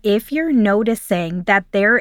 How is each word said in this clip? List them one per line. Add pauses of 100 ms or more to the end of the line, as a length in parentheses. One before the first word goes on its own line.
if
you're
noticing
that
there